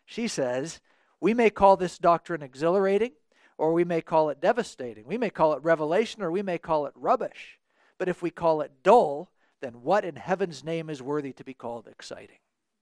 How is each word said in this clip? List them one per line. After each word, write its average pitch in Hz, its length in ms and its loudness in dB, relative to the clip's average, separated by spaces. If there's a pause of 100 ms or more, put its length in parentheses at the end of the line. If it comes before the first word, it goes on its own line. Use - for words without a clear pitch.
she 226 220 -6
says, 131 520 -4 (380)
"We 196 160 2
may 233 160 4
call 196 260 6
this 185 220 -6
doctrine 165 440 0
exhilarating, 190 720 0 (420)
or 160 160 2
we 175 120 2
may 170 180 -2
call 156 280 2
it 135 100 -10
devastating. 127 680 -2
We 175 100 -8
may 233 140 -2
call 156 220 2
it 135 100 -4
revelation, 165 600 0
or 165 100 -4
we 202 100 -2
may 180 160 -4
call 151 280 -2
it 131 100 -10
rubbish. - 640 -4 (380)
But 185 100 -4
if 175 120 -4
we 170 120 -4
call 160 300 0
it - 200 -12
dull, 180 480 4 (300)
then 120 220 -12
what 190 220 2
in 156 120 -8
heaven's 156 480 -4
name 160 260 -8
is 139 100 -10
worthy 139 340 -6
to - 100 -20
be 131 100 -16
called 117 320 -12
exciting?" - 540 -18 (420)